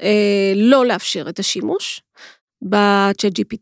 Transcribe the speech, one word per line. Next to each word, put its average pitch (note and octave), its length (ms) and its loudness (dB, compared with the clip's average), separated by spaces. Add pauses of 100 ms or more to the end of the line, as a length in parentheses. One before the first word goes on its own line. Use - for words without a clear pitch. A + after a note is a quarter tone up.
אה, G3+ 540 2
לא B3+ 300 4
לאפשר G3 440 -4
את - 100 -8
השימוש - 640 -6 (600)
ב-chat G3+ 680 2
G G#3 220 -6
P G#3+ 80 -10